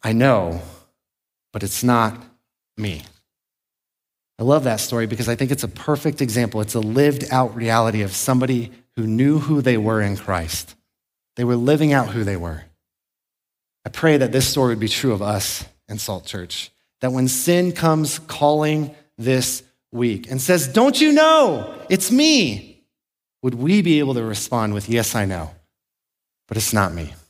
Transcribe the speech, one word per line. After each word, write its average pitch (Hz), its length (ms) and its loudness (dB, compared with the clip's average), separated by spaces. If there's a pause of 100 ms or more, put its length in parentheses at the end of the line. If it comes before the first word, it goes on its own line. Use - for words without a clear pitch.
I 110 80 -2
know, 107 500 2 (920)
but 107 100 -8
it's 98 200 -6
not 117 340 2 (600)
me." 90 260 -6 (1400)
I 113 40 -4
love 139 200 4
that 113 160 -2
story 117 260 -2
because 110 240 -4
I 120 60 0
think 127 160 -2
it's - 120 -4
a 113 40 -6
perfect 151 520 -4
example. 117 420 -2
It's 107 120 -6
a 117 60 0
lived 131 520 2
out 127 240 0
reality 113 460 0
of 95 120 -4
somebody 127 580 -2 (240)
who 113 100 -4
knew 127 320 2
who 143 240 0
they 123 160 2
were 107 240 0
in 101 160 -2
Christ. 82 560 -6 (600)
They 123 80 -2
were 120 120 2
living 143 380 4
out 123 160 2
who 110 140 -4
they 101 120 -2
were. 85 280 -8 (1200)
I - 40 -12
pray 160 280 2
that 127 140 2
this 131 160 2
story 131 220 2
would 113 100 -2
be 110 80 -2
true 117 260 0
of 101 80 -4
us 104 440 -4 (220)
in 107 120 -10
Salt 92 260 -8
Church, - 460 -12 (300)
that 127 100 -2
when 131 160 0
sin 175 460 0
comes 156 460 0
calling 151 760 0 (220)
this 127 440 0 (300)
week 117 400 -2
and 131 100 -4
says, 165 260 2
"Don't 254 320 2
you 311 120 6
know 302 640 4 (160)
it's 190 220 0
me?" 247 580 2 (720)
would 123 120 -2
we 165 260 2
be 165 180 4
able 135 160 0
to 120 80 -2
respond 110 500 -2
with, 101 160 -6
"Yes, 117 260 0
I 107 100 0
know, 87 260 -6 (960)
but - 100 -6
it's 110 160 -2
not 98 200 2
me." 82 200 -8 (160)